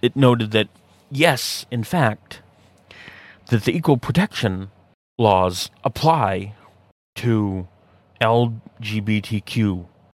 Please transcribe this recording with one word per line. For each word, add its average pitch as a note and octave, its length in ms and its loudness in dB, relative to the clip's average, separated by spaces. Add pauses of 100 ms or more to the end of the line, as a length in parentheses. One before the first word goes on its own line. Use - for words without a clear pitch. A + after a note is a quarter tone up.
it B2 140 0
noted A#2+ 360 4
that, G#2+ 160 2 (420)
yes, C#3 600 -2
in A#2+ 140 -4
fact, A#2+ 560 -2 (1040)
that A2 180 0
the C3 120 0
equal D#3 200 2
protection G#2 720 -2 (480)
laws F#2 520 2 (140)
apply G#2 720 0 (600)
to G2+ 520 -2 (520)
L A#2 400 2 (200)
G G#2+ 200 -6
B G#2+ 200 0
T G#2 200 -6
Q. G2 480 -2 (320)